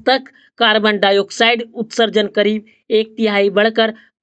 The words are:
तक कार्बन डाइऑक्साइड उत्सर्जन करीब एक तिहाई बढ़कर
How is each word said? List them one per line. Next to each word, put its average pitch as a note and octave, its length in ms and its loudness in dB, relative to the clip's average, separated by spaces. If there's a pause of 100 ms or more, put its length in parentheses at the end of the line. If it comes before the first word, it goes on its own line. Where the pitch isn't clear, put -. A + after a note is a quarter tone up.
तक C4 240 0 (300)
कार्बन G#3+ 400 0
डाइऑक्साइड G3+ 640 0 (120)
उत्सर्जन G#3+ 520 -2
करीब G#3 380 -2 (260)
एक A3 260 -2
तिहाई G3+ 320 0
बढ़कर A3 440 0 (300)